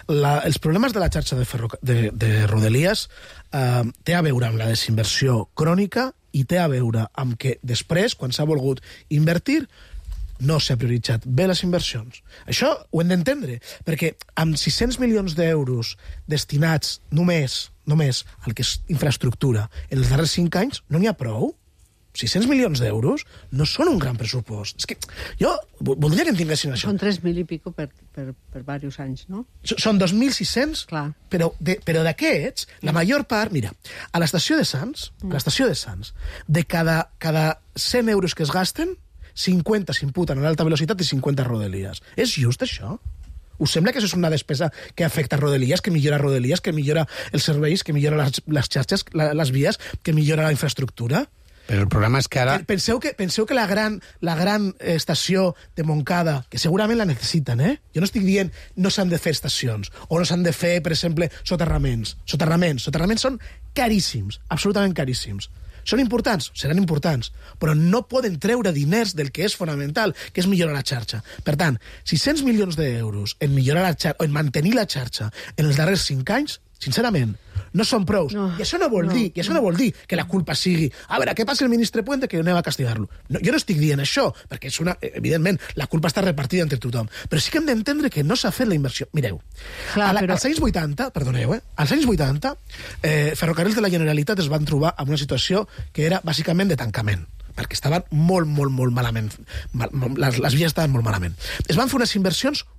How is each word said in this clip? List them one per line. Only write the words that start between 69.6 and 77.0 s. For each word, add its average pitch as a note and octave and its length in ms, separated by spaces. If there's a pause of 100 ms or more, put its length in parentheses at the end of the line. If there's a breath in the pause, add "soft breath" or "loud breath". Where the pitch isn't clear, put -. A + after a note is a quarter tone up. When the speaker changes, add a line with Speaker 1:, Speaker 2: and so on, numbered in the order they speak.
Speaker 1:
que F#3 120
és F3+ 40
millorar E3+ 280
la C3+ 80
xarxa. A2+ 380 (260 loud breath)
Per D3+ 80
tant, C#3+ 240 (240 loud breath)
sis-cents C#4 440
milions G#3 320
d'euros A2+ 600
en C#3+ 160
millorar C#3 320
la E3+ 80
xar-, D#3 240
o D#3+ 80
en C#3+ 80
mantenir D#3 400
la A3 120
xarxa A#2+ 440 (240 loud breath)
en D3+ 100
els C#3+ 140
darrers F3 320
cinc C3 240
anys, D4 240 (180)
sincerament, C#3 540 (420 loud breath)